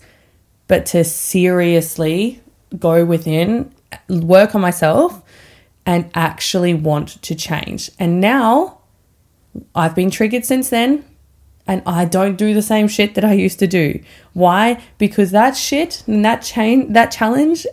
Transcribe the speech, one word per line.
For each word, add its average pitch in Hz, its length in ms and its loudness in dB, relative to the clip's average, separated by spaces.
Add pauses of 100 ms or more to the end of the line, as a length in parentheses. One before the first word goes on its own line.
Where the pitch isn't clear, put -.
(680)
but - 180 2
to 170 160 2
seriously 170 1400 0 (380)
go 170 260 2
within, 170 680 -2 (340)
work 185 460 4
on 208 60 0
myself, 180 600 0 (640)
and 175 300 0
actually 170 600 -2
want 151 480 -4
to - 120 -8
change. - 640 -8
And 175 220 0
now 247 580 2 (960)
I've 165 220 -2
been 185 160 0
triggered 233 320 -2
since 254 240 -2
then, 247 360 0 (600)
and 190 200 -2
I 175 180 0
don't 185 320 0
do 214 180 0
the 208 80 0
same 214 260 0
shit 208 260 -2
that 196 100 -2
I 214 100 4
used 190 260 0
to 196 80 2
do. 170 320 0 (320)
Why? 190 500 2 (160)
Because 202 320 0
that 233 260 2
shit - 520 -4
and 214 160 2
that 233 180 0
chain, 233 520 0
that 233 180 4
challenge 285 600 0